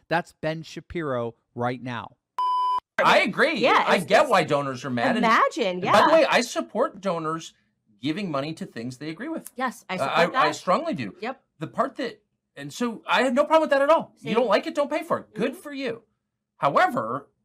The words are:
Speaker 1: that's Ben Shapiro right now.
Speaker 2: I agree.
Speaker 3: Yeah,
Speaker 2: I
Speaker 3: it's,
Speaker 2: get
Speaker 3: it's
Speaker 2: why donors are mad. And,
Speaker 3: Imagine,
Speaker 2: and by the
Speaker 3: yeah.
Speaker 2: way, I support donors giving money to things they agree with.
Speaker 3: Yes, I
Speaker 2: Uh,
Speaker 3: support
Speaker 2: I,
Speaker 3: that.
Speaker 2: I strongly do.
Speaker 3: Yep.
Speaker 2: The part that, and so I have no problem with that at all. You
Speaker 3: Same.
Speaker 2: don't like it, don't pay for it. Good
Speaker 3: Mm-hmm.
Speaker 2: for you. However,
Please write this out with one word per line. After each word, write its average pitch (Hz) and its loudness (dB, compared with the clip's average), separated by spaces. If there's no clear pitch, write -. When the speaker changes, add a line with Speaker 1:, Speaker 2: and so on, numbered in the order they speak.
Speaker 1:
that's - -2
Ben 160 -6
Shapiro 131 -6
right 120 -4
now. 120 -10
Speaker 2:
I 170 6
agree. 247 0
Speaker 3:
Yeah, 269 2
Speaker 2:
I 180 4
Speaker 3:
it's, 180 -2
Speaker 2:
get 214 6
Speaker 3:
it's 285 0
Speaker 2:
why 190 4
donors 139 -2
are 131 -4
mad. 123 0
And, - 0
Speaker 3:
Imagine, 247 2
Speaker 2:
and 180 -2
by 349 4
the 311 6
Speaker 3:
yeah. 302 4
Speaker 2:
way, 320 8
I 190 4
support 294 -4
donors 165 -4
giving 165 -4
money 147 -4
to 180 -10
things 127 -10
they 151 -10
agree 208 -10
with. - -10
Speaker 3:
Yes, 254 -8
I 185 -6
Speaker 2:
Uh, - -6
Speaker 3:
support 143 0
Speaker 2:
I, 170 6
Speaker 3:
that. 175 -4
Speaker 2:
I 254 2
strongly 247 -2
do. 117 -8
Speaker 3:
Yep. 240 -10
Speaker 2:
The 156 -10
part 254 -4
that, - -8
and 143 -12
so 233 -6
I 185 2
have 254 0
no 285 4
problem 311 4
with 302 -2
that 269 4
at 285 2
all. 320 2
You - -14
Speaker 3:
Same. - 0
Speaker 2:
don't 240 2
like 220 2
it, - -8
don't 285 -2
pay 320 -2
for - -2
it. - -20
Good 220 -2
Speaker 3:
Mm-hmm. - -16
Speaker 2:
for 294 -14
you. 262 -8
However, 151 0